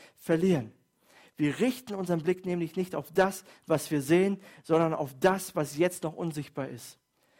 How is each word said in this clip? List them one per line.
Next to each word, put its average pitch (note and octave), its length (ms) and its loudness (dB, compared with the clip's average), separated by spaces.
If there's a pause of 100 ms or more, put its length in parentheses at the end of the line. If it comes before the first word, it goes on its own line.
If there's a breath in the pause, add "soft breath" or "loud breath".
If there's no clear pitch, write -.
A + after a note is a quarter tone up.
(180 loud breath)
verlieren. D#3+ 540 0 (680 soft breath)
Wir D3 220 0
richten A#3 360 -2
unseren F3+ 260 -2
Blick F3+ 240 -2
nämlich F3 300 -4
nicht F#3 180 -4
auf D#3 180 -6
das, F#3+ 320 2 (220 loud breath)
was D3+ 240 0
wir D3+ 120 0
sehen, F#3 380 4 (240 loud breath)
sondern D#3+ 300 2
auf C#3+ 260 -6
das, F#3 360 0
was C#3+ 220 -4
jetzt F3+ 260 0
noch D#3+ 100 -4
unsichtbar D3+ 540 -8
ist. B2 320 -16 (400 soft breath)